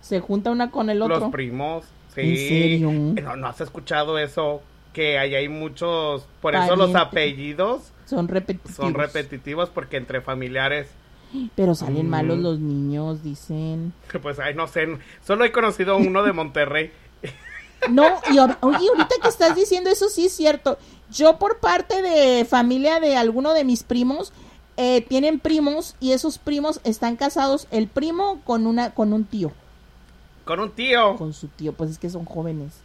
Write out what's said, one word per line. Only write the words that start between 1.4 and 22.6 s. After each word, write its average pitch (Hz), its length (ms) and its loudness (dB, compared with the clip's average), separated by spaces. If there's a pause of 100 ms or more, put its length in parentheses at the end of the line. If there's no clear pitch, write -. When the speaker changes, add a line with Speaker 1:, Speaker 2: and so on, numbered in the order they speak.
Speaker 2:
sí. 135 80 -6
Speaker 1:
¿En 165 160 2
serio? 160 540 2
Speaker 2:
Eh, 151 300 -2
¿no, 131 160 -10
no 131 100 -8
has 120 140 -10
escuchado 156 580 -4
eso? 147 420 -4 (320)
Que 151 240 0
ahí 139 160 0
hay 143 160 -2
muchos, 156 760 -4 (160)
por 156 140 0
eso 180 200 4
los 185 160 4
Speaker 1:
Parientes. 180 100 4
Speaker 2:
apellidos 151 800 -2 (240)
Speaker 1:
Son 175 220 -4
repetitivos. 185 500 -6
Speaker 2:
son 139 160 -2
repetitivos 147 760 -6
porque 143 260 -8
entre 127 240 -6
familiares. 131 680 -4 (680)
Speaker 1:
Pero 180 200 4
salen 156 300 -2
Speaker 2:
Mm. 165 40 -2
Speaker 1:
malos 160 280 0
los 170 220 -2
niños, 147 640 -4
dicen. 160 680 -8 (140)
Speaker 2:
<laughs> 160 140 -10
Pues, 139 180 -8
ay, 143 140 -4
no 160 140 -4
sé, 160 200 -2 (380)
solo 208 180 2
he 233 80 2
conocido 196 460 0
uno 190 260 4
de 202 100 2
Monterrey. 151 580 -2 (300)
<laughs> 131 100 -12 (580)
Speaker 1:
No, 254 140 8 (280)
y 277 80 8
ahor-, 262 220 6
oye, 294 280 4
ahorita 480 320 4
que - 60 2
estás 330 280 4
diciendo 370 360 2
eso, 392 180 2
sí 349 160 0
es 370 80 2
cierto. 294 460 2 (320)
Yo 320 260 6
por 415 220 0
parte 359 420 0
de 277 420 4
familia 262 560 2